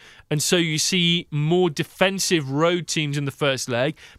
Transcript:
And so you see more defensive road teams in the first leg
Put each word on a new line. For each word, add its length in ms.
And 100
so 140
you 240
see 500
more 400
defensive 800
road 380
teams 320
in 60
the 60
first 380
leg 260